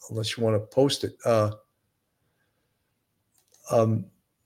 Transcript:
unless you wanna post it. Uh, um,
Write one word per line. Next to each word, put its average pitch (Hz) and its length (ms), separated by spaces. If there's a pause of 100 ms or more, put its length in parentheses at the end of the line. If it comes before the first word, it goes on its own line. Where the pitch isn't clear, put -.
unless 113 260
you 117 80
wanna 110 160
post 135 440
it. - 200
Uh, 110 280 (2250)
um, 113 340 (400)